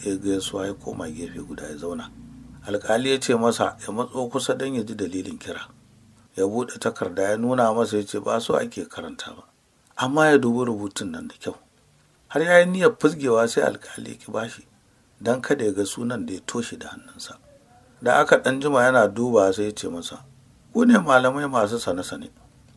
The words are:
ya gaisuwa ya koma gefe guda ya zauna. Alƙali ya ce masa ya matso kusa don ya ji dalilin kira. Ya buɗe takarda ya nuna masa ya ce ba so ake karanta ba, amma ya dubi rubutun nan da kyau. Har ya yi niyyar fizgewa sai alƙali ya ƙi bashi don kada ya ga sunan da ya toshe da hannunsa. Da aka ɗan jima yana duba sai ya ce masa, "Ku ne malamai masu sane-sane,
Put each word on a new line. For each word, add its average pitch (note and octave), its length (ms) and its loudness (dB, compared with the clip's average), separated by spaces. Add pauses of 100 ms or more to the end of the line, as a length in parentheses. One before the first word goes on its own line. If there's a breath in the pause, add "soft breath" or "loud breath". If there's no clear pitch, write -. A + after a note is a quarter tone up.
ya G2+ 100 -2
gaisuwa G2 520 -4
ya G2+ 60 -6
koma G2+ 360 -10
gefe E2+ 300 -12
guda - 240 -14
ya D2+ 120 -12
zauna. E2 340 -10 (580)
Alƙali A2+ 440 0
ya C3 80 2
ce B2+ 160 2
masa A2+ 420 0 (100)
ya G2+ 60 -8
matso B2 340 -6
kusa C3 280 -2
don C3+ 200 -6
ya A2+ 80 -2
ji A2+ 120 -10
dalilin F2+ 420 -6
kira. - 300 -12 (680)
Ya F#2+ 100 0
buɗe A2+ 340 -4
takarda F#2+ 440 -2
ya G#2 140 0
nuna A#2+ 360 2
masa G#2+ 240 0
ya G#2 60 0
ce G2+ 160 -6
ba A2+ 220 -2
so - 160 -2
ake - 280 -4
karanta - 500 -12
ba, - 80 -20 (520)
amma C#3+ 300 2
ya D3 120 8
dubi A#2+ 280 2
rubutun G2+ 460 -6
nan D#2+ 160 -12
da - 120 -18
kyau. - 160 -10 (720)
Har D3 160 0
ya F3 160 8
yi F3 60 8
niyyar F3+ 340 2
fizgewa C3+ 480 2
sai C#3+ 160 0
alƙali - 460 -6
ya - 80 -12
ƙi - 140 -18
bashi A2 360 -8 (540)
don A#2+ 200 0
kada C3+ 240 0
ya G#2 60 2
ga G2 140 0
sunan A#2+ 400 -6
da F#2+ 80 -8
ya F#2 120 -10
toshe - 320 -6
da - 120 -14
hannunsa. - 480 -18 (640)
Da B2+ 180 4
aka D3 180 6
ɗan C3 240 0
jima C#3 220 2
yana B2 240 6
duba G#2 460 4
sai G#2 120 -2
ya G#2+ 60 -4
ce G2+ 180 -10
masa, E2+ 340 -12 (500)
"Ku A#3+ 120 4
ne A#3+ 140 8
malamai C#3 500 4
masu A#2 300 0
sane-sane, F2+ 500 -6 (480)